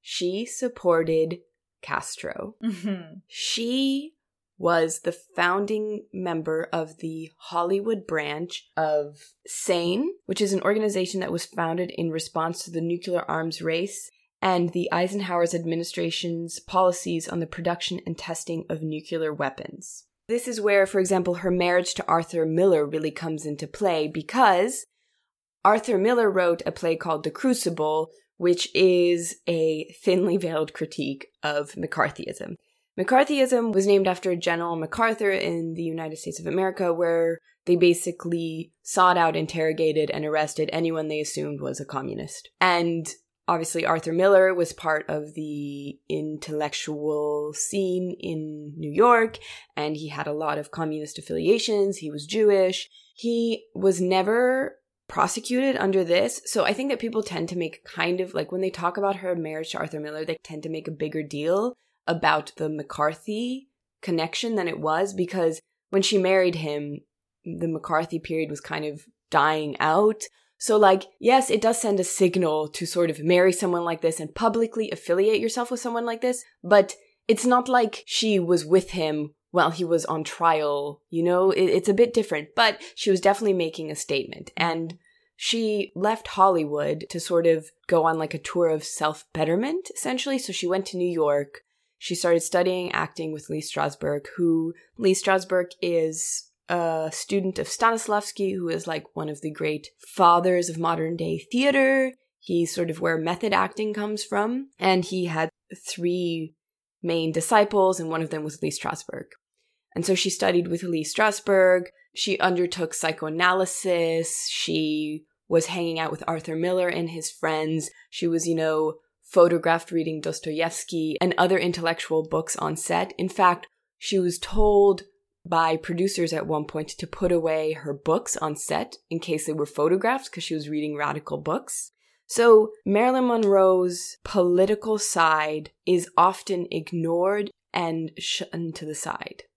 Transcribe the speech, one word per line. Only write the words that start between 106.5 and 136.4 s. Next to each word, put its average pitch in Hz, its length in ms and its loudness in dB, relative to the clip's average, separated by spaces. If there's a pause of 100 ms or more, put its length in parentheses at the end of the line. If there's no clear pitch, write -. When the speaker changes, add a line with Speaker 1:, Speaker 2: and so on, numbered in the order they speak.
Speaker 1:
main 165 300 0
disciples, 190 680 4
and 160 100 -6
one 160 120 -2
of 156 80 -4
them 156 140 -6
was 151 180 -8
Lee 156 80 -2
Strasberg. - 560 -8 (680)
And 170 100 -2
so 190 100 2
she 190 140 0
studied 180 380 0
with 170 160 -4
Lee 165 200 -2
Strasberg. 190 800 4 (280)
She - 260 -2
undertook 180 540 0
psychoanalysis. 165 1600 0
She 156 760 -4 (220)
was 165 200 2
hanging 170 320 -4
out 160 120 -4
with 156 160 -10
Arthur 165 280 -6
Miller 180 320 0
and 165 220 -2
his 165 220 -8
friends. 156 580 -2 (200)
She - 180 -4
was, 165 200 0
you 165 80 0
know, 156 400 0 (280)
photographed 165 680 4
reading 160 300 -2
Dostoevsky 160 1000 -4
and 180 160 2
other 180 200 4
intellectual 165 720 0
books 160 300 -2
on 160 180 -2
set. 175 420 -2
In 190 120 -2
fact, 180 380 2 (300)
she 196 220 -2
was 175 180 0
told 202 680 6 (420)
by 165 320 2
producers 170 560 -2
at 156 140 -4
one 151 180 -2
point 151 240 -8
to - 180 -10
put - 240 -2
away 160 420 0
her 143 200 -8
books 160 440 -2
on 151 180 -4
set - 420 -4 (120)
in 165 100 -4
case 156 280 -4
they 156 60 -4
were 147 120 -2
photographs, 190 640 0
'cause - 140 -10
she - 100 -6
was 147 160 -6
reading 151 260 -4
radical 147 420 -4
books. - 540 -6 (360)
So 220 440 8 (140)
Marilyn 247 400 4
Monroe's 190 960 4
political 202 760 2
side 156 720 0 (160)
is 180 280 2
often 180 540 2